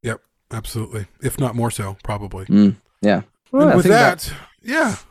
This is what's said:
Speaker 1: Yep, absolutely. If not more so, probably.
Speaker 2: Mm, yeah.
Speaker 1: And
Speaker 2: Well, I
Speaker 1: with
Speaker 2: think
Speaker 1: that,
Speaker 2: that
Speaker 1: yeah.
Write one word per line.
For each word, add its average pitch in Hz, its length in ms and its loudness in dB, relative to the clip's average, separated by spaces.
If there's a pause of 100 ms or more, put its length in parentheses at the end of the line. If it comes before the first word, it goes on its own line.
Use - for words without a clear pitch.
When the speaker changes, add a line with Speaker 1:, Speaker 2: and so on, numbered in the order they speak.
Speaker 1:
Yep, 113 180 -8 (300)
absolutely. 110 560 -8 (160)
If 135 180 -4
not 120 160 -2
more 117 140 0
so, 98 340 -8
probably. 98 420 -8
Speaker 2:
Mm, - 300 4 (240)
yeah. 104 160 2
Speaker 1:
And 104 80 -6 (260)
Speaker 2:
Well, 285 200 4
I - 60 4
Speaker 1:
with 175 100 4
Speaker 2:
think 196 80 6
Speaker 1:
that, 196 260 4
Speaker 2:
that - 140 -10 (280)
Speaker 1:
yeah. 262 340 -2 (140)